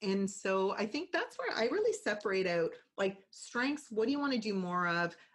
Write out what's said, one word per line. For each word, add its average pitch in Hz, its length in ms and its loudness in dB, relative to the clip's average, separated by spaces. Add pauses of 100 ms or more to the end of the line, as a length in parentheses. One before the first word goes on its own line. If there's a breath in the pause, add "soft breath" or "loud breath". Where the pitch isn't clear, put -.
And 196 280 2
so 190 420 0
I 202 140 -2
think 294 240 -4
that's 453 280 -2
where 523 180 -2
I 220 100 2
really 415 280 2
separate 208 520 0
out, 170 300 0 (200)
like, 196 340 -2
strengths. 269 600 -4
What 220 140 0
do 262 80 4
you 285 80 0
wanna 269 180 2
do 214 160 0
more 180 320 0
of? 170 300 2 (180 loud breath)